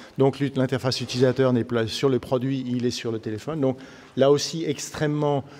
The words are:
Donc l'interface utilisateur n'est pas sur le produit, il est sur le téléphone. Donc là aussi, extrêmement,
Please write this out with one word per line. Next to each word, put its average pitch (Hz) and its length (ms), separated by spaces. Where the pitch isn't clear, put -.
Donc 135 220
l'interface 131 420
utilisateur 127 540
n'est 117 100
pas 113 240
sur 139 220
le 127 100
produit, 131 480
il 123 180
est 123 60
sur 117 220
le 110 60
téléphone. 110 420
Donc 131 160
là 135 140
aussi, 160 360
extrêmement, 147 800